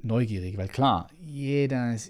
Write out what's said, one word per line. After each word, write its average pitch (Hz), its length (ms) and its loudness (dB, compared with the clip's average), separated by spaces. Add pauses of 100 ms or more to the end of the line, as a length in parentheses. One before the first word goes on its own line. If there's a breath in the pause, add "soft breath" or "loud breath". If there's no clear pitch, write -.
neugierig, 107 540 0
weil 98 120 -4
klar, 117 400 2 (120)
jeder, 139 760 0 (140)